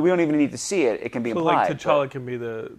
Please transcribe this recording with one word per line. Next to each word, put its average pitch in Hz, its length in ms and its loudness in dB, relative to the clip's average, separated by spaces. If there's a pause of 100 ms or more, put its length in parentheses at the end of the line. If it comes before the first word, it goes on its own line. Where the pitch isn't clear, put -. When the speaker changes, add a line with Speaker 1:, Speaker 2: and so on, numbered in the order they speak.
Speaker 1:
we 170 80 4
don't 180 120 4
even 151 160 2
need 147 160 2
to 123 60 -8
see 190 260 -2
it. 110 180 2
It 120 80 -6
can 123 120 -4
be 117 100 -2
Speaker 2:
So, - 60 -2
Speaker 1:
implied, 160 320 2
Speaker 2:
like, 143 80 -4
T'Challa 147 260 2
Speaker 1:
but 131 60 -6
Speaker 2:
can 127 160 -10
be 123 100 -6
the, 117 420 -8